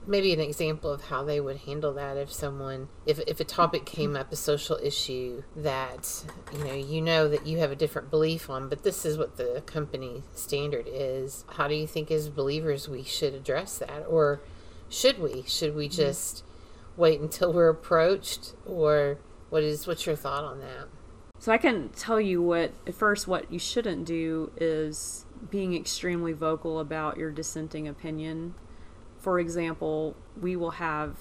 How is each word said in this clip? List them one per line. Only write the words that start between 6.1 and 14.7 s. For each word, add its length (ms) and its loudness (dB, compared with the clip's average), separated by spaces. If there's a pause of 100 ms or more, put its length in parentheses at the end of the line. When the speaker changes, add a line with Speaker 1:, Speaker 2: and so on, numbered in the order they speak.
Speaker 1:
you 120 -6
know, 100 -4
you 260 -4
know 60 0 (160)
know 60 6
that 180 2
you 120 0
have 140 4
a 40 -4
different 340 0
belief 400 2
on, 180 -4
but 140 -4
this 240 0
is 100 2
what 220 -2
the 260 -2
company 580 -6 (120)
standard 520 -2
is. 680 -4
How 120 2
do 80 2
you 120 0
think 240 -4
as 180 2
believers 640 0
we 140 -6
should 280 0
address 460 -2
that? 280 -6
Or 360 4 (480)